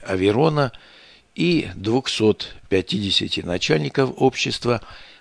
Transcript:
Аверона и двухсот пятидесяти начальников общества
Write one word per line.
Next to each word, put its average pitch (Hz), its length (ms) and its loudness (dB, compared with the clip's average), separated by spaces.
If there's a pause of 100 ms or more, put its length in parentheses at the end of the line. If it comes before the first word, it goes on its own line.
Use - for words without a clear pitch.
Аверона 120 640 2 (640)
и 165 400 0
двухсот 107 800 0 (140)
пятидесяти 95 720 0
начальников 135 760 0
общества 120 640 0 (380)